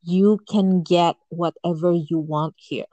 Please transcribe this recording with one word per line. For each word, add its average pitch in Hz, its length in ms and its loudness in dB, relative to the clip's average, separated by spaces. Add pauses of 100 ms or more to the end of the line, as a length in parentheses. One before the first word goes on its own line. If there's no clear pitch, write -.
You 190 360 2 (100)
can 190 340 2
get 170 320 2 (160)
whatever 170 640 -2
you 165 240 -2
want 156 400 -4
here. - 340 -10